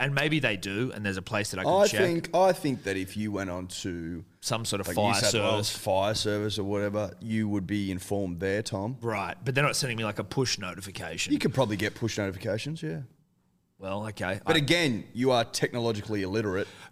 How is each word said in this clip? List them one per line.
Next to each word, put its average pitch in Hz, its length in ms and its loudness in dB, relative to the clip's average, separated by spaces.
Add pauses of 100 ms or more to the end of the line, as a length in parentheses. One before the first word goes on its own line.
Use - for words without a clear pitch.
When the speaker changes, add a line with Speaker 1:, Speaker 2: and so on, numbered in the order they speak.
Speaker 1:
And 139 140 2
maybe 151 260 4
they 113 160 2
do, 98 380 -2
and 104 100 -8
there's 95 140 0
a 92 40 -4
place 104 280 0
that 92 100 -4
I 95 40 -2
can 143 100 4
Speaker 2:
I 202 140 8
Speaker 1:
check. 208 120 2
Speaker 2:
think, 170 340 2
I 185 200 8
think 143 300 -2
that 98 120 0
if 95 220 -4
you 107 140 -2
went 98 180 -2
on 90 160 -6
to, 85 580 -6 (160)
Speaker 1:
Some 113 240 -2
sort 104 160 -2
of 95 60 -4
Speaker 2:
like, 90 100 -2
Speaker 1:
fire 104 160 4
Speaker 2:
New - 80 4
South 104 140 4
Wales 107 340 2
Speaker 1:
service. - 20 0 (140)
Speaker 2:
fire 101 300 2
service 104 440 0
or 101 60 -2
whatever, 101 460 -2 (100)
you 110 300 0
would 101 160 0
be 101 240 0
informed 92 500 -2
there, 98 220 0
Tom. 110 400 -4
Speaker 1:
Right, 101 320 -2 (100)
but 131 100 0
they're 139 100 4
not 120 120 2
sending 120 220 -2
me, 113 60 -2
like, 104 160 -2
a 104 40 -4
push - 340 0
notification. 90 760 -4
Speaker 2:
You 294 40 2
could - 140 2
probably 107 240 2
get 104 180 -2
push 113 220 -4
notifications, 107 680 -4
yeah. 156 180 -6 (760)
Speaker 1:
Well, 98 320 -4
okay. 98 360 -2
Speaker 2:
But 160 80 4
Speaker 1:
I 160 60 6
Speaker 2:
again, 143 420 2 (100)
you 127 200 2
are 117 120 4
technologically 110 800 -2
illiterate. 101 460 0 (240)